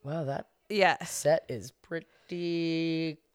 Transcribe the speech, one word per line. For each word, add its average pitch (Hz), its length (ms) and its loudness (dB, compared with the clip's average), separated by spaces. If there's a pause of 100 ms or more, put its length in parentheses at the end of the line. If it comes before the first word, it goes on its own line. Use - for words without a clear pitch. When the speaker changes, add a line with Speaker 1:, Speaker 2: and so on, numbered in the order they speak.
Speaker 1:
Wow, 151 220 -4
that 135 240 -4 (200)
Speaker 2:
Yeah. 190 360 4
Speaker 1:
set - 440 2
is 120 220 -8 (120)
pretty 165 1400 -4 (160)